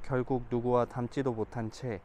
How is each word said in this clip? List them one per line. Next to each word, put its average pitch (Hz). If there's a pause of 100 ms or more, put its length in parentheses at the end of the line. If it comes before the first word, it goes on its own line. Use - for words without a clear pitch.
결국 127
누구와 120
닮지도 123
못한 110
채 113